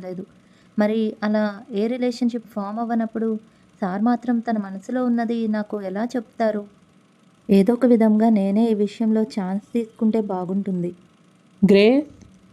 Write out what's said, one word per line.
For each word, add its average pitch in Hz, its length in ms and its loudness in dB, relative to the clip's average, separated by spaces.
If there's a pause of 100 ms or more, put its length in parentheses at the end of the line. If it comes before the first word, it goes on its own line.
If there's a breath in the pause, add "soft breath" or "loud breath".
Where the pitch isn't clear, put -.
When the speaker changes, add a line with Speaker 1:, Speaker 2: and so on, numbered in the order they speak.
Speaker 1:
లేదు. 185 220 -12 (540 soft breath)
మరి 214 220 0 (240)
అలా 214 200 0 (280)
ఏ 208 160 -2
రిలేషన్‌షిప్ 240 680 -4
ఫామ్ 208 260 -8
అవ్వనప్పుడు 226 500 -4 (520 soft breath)
సార్ 190 200 -4
మాత్రం 240 380 0
తన 226 180 -4
మనసులో 196 480 -8
ఉన్నది 233 320 -2 (100)
నాకు 214 340 -4
ఎలా 190 240 -6
చెప్తారు? 226 560 -4 (880)
ఏదో 196 240 6
ఒక 240 120 2
విధంగా 220 440 4
నేనే 202 420 2
ఈ 214 40 2
విషయంలో 220 480 0
ఛాన్స్ 196 500 -6
తీసుకుంటే 226 480 -2
బాగుంటుంది. 185 680 -4 (680)
Speaker 2:
గ్రేస్, 214 500 6 (420)